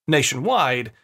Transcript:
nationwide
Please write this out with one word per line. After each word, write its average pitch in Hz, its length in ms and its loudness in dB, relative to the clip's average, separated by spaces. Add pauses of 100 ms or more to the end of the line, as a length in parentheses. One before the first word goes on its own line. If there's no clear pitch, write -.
nationwide 135 840 0 (140)